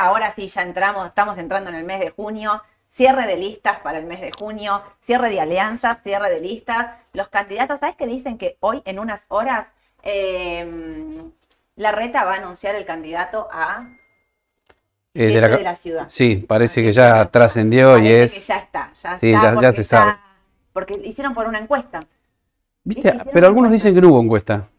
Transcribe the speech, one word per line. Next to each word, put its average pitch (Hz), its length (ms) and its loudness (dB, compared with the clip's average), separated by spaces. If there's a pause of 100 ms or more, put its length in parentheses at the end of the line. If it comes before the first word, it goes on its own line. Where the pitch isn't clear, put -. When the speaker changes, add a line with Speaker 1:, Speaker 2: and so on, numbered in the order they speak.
Speaker 1:
ahora 208 300 0
sí 196 160 -12
ya 185 140 -8
entramos, 185 460 -4
estamos 208 300 -4
entrando 180 320 -8
en 170 60 -12
el 165 80 -12
mes 190 160 -8
de 175 100 -4
junio. 214 520 -8 (280)
Cierre 254 360 2
de 185 100 -4
listas 202 440 -6
para 160 180 -8
el 160 60 -12
mes 175 160 -14
de 175 180 -14
junio, 208 440 -8 (200)
cierre 240 280 -2
de 190 100 -4
alianzas, 214 600 -4
cierre 202 260 -4
de 170 120 -4
listas. 202 480 -8 (240)
Los 196 160 -10
candidatos, 214 520 -6
¿sabes 320 160 -6
qué 285 100 -8
dicen? 247 300 -10
Que 180 240 -10
hoy 214 240 -4
en 190 140 -12
unas 214 300 -12
horas, 220 400 -6 (340)
eh, 170 1200 -10 (540)
Larreta 214 480 -4
va 185 100 -4
a - 20 -4
anunciar 196 380 -10
el 196 100 -10
candidato 165 680 -10
a 185 340 -8 (1300)
Speaker 2:
Eh, 113 120 0
de 107 60 2
Speaker 1:
jefe 110 80 4
Speaker 2:
la 113 100 6
ca- 120 60 4
Speaker 1:
de - 80 -2
la - 100 -6
ciudad. 165 340 -10
Speaker 2:
Sí, 110 400 0
parece 113 340 0
que 113 60 2
Speaker 1:
Parece 104 40 4
Speaker 2:
ya 117 320 6
Speaker 1:
que 92 60 -4
Speaker 2:
trascendió 120 680 6
y 110 40 6
Speaker 1:
parece 117 220 6
Speaker 2:
es 117 100 0
Speaker 1:
que - 60 -16
ya - 180 -6
está, - 340 -12 (100)
ya 180 160 -10
Speaker 2:
Sí, 113 140 2
Speaker 1:
está, 107 100 4
Speaker 2:
ya, 110 80 6
ya 117 40 2
Speaker 1:
porque 120 180 4
Speaker 2:
se 107 100 -4
Speaker 1:
está 113 200 2
Speaker 2:
sabe. 208 140 2 (560)
Speaker 1:
porque 202 320 -10
hicieron 254 300 -10
por 226 120 -6
una 220 120 -6
encuesta. 226 420 -6 (840)
Speaker 2:
¿Viste? 226 180 -8
Speaker 1:
¿Viste? 254 60 4
Hicieron 233 240 0
Speaker 2:
Pero 180 60 2
Speaker 1:
una 175 100 8
Speaker 2:
algunos 233 220 4
Speaker 1:
encuesta. 214 180 2
Speaker 2:
dicen 190 60 4
que 180 60 6
no 180 140 10
hubo 123 80 6
encuesta. 107 460 -2 (100)